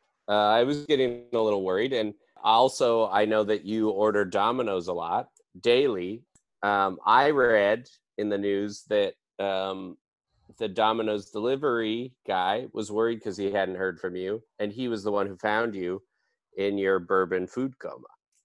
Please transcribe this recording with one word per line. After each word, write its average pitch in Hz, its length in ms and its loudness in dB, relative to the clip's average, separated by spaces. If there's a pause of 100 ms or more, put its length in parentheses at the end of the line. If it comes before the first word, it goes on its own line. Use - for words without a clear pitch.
(300)
uh, 104 40 0
I 104 300 4
was 147 240 -2
getting 123 460 0
a 117 60 0
little 104 240 0
worried. 101 300 0
And 110 220 -2 (280)
also, 117 640 4
I 104 160 4
know 107 200 2
that 104 200 -2
you 110 260 0
order 101 340 2
Domino's 101 640 -2
a 87 40 -4
lot, 87 360 -4 (320)
daily. 117 640 0 (380)
Um, 98 420 2
I 131 260 6
read 117 580 2 (280)
in 104 120 -4
the 101 100 -2
news 101 460 -2
that, 101 300 0 (240)
um, 95 580 -6 (600)
the 110 120 -4
Domino's 110 640 0
delivery 120 840 -2 (120)
guy 98 460 -2
was 104 180 -6
worried 113 320 -2
'cause 98 140 -8
he 101 140 -2
hadn't 95 240 0
heard 92 240 -4
from 90 160 -8
you, 95 280 -6 (160)
and 104 140 -4
he 123 160 -6
was 107 140 -4
the 104 80 -2
one 101 160 0
who 95 100 -12
found 110 380 -2
you 92 280 -6 (540)
in 101 200 0
your 95 220 2
bourbon 92 480 0
food 131 320 -6
coma. 67 280 -14 (380)